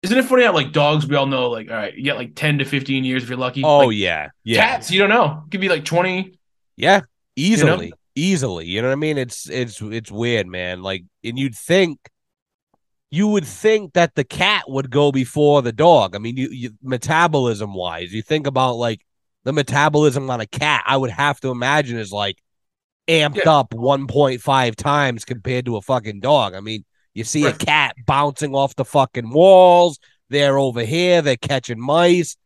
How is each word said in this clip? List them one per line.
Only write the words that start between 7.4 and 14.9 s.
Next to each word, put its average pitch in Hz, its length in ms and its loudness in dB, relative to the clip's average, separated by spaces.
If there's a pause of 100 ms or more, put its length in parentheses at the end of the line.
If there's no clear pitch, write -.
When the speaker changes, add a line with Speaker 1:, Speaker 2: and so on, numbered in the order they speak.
Speaker 1:
know? 147 200 4
Speaker 2:
easily. 85 180 -10 (220)
Easily. 135 520 -2
You 95 140 -4
know 127 80 -2
what 135 40 0
I 139 40 -4
mean? 151 200 -2
It's, - 320 -8
it's, 120 320 -8
it's 110 300 -10
weird, 110 360 -2
man. 90 360 -8
Like, 95 220 -8 (180)
and 117 160 -10
you'd 135 160 -4
think, 175 420 0 (1160)
you 196 140 2
would 202 180 0
think 214 480 -2
that 170 220 2
the 147 80 0
cat 196 460 0
would 135 200 -4
go 143 220 2